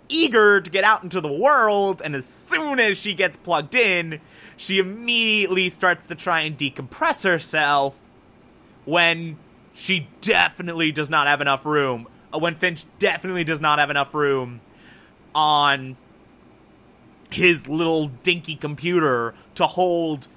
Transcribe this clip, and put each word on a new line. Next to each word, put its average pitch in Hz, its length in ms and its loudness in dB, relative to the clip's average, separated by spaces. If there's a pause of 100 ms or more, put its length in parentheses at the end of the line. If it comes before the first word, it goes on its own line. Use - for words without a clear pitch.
eager 226 520 4
to 165 100 -10
get 190 140 0
out 214 180 4
into 180 180 -4
the 151 120 -4
world, 208 720 2
and 151 100 -6
as 135 120 -8
soon 294 520 -4
as 214 180 2
she 208 160 -6
gets 180 240 -2
plugged 156 380 -4
in, 175 460 0 (360)
she 190 220 -2
immediately 208 880 0
starts 175 380 -2
to 170 80 -12
try 160 280 -2
and 151 140 -6
decompress 143 680 -4
herself 147 760 0 (840)
when 165 520 0 (380)
she 180 320 -4 (140)
definitely 170 720 0
does 151 180 -4
not 147 160 2
have 143 140 2
enough 139 260 0
room, 135 400 0 (340)
when 165 160 -2
Finch 175 280 -2 (140)
definitely 185 460 -2
does 156 160 -2
not 151 180 2
have 143 120 2
enough 143 240 -2
room 135 460 -2 (720)
on 143 640 2 (1300)
his 170 380 2
little 160 380 0 (160)
dinky 170 320 -2
computer 147 800 -2 (200)
to 170 120 0
hold 165 720 -2